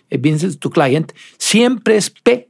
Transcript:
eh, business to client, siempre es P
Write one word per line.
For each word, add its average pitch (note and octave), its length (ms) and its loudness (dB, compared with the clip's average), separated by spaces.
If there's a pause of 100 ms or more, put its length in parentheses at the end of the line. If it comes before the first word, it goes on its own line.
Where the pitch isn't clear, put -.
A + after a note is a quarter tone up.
(100)
eh, C#3 80 -4
business D#3 400 -2
to - 120 -6
client, D#3 420 0 (260)
siempre A3+ 580 0
es - 140 -2
P A#3+ 400 -2